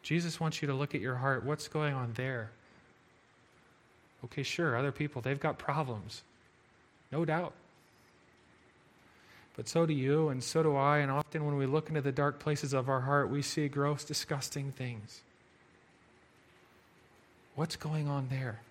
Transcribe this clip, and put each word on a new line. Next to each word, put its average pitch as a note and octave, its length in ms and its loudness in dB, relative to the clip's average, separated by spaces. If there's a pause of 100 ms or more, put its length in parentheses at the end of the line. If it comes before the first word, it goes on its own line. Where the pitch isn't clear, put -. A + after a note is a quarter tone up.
(100)
Jesus E3+ 300 0
wants D#3 200 -2
you D3+ 60 -2
to C#3 80 0
look C#3 220 -2
at - 40 -2
your B2+ 140 -2
heart. B2+ 300 0
What's D3 240 -4
going D3+ 260 0
on A#2+ 200 -4
there? B2 360 -4 (1700)
Okay, C#3 180 -6
sure, C#3 340 0
other C#3 140 2
people, C#3 320 -4
they've C#3 160 0
got D#3 180 0
problems. B2 680 -4 (880)
No D#3+ 120 0
doubt. D#3+ 280 0 (2000)
But - 140 -10
so E3 180 4
do D#3+ 60 2
you, C#3+ 380 4
and B2+ 120 -2
so D#3+ 220 2
do D3 100 6
I, C#3+ 240 6
and C#3 140 2
often D3+ 340 0
when C#3+ 100 2
we C#3 80 2
look D3+ 260 2
into D#3 100 0
the C#3 100 2
dark C#3+ 300 2
places C#3+ 320 0
of C3 160 2
our C3 140 2
heart, C#3+ 280 4
we C#3+ 100 0
see D3 280 0
gross, C#3+ 340 0
disgusting C#3 680 -4
things. A#2 480 -8 (2250)
What's D#3+ 220 -2
going D3+ 320 -2
on C#3 220 -2
there? C3 400 -4